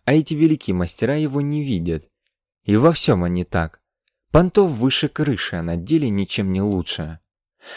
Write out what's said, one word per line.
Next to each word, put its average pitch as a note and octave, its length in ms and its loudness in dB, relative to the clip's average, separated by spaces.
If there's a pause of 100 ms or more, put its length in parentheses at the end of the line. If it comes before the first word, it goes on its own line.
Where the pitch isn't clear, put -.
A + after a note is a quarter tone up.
а C3+ 80 4
эти D#3 180 2
великие D#3 420 2
мастера A#2 420 -2
его D3 240 -2
не D3 220 -2
видят. E2+ 460 -4 (540)
И G2+ 140 2
во D3+ 160 6
всём G#2 320 2
они F2+ 200 -2
так. E2 360 -4 (500)
Понтов F3+ 400 4
выше C3 380 0
крыши, C#3 480 -4
а E2+ 60 -4
на E2+ 140 -4
деле C3 320 0
ничем G2 440 -2
не F#2+ 100 0
лучше. D#2+ 560 -4 (580)